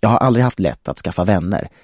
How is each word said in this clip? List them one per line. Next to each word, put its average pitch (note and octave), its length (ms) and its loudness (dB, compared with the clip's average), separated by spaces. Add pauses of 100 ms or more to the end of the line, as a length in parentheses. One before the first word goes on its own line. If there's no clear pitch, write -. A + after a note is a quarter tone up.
Jag G#2+ 80 4
har A#2 100 4
aldrig B2 260 2
haft B2 140 -2
lätt E2+ 300 -4
att C2 100 -8
skaffa F2 260 -4
vänner, F#2 460 -2 (140)